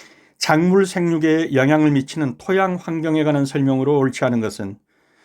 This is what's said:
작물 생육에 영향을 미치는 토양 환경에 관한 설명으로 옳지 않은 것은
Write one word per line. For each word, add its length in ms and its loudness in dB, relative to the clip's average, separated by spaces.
작물 480 2
생육에 680 0
영향을 380 4
미치는 460 -4
토양 380 -2
환경에 500 -2
관한 200 0
설명으로 540 0
옳지 240 -2
않은 160 0
것은 400 -8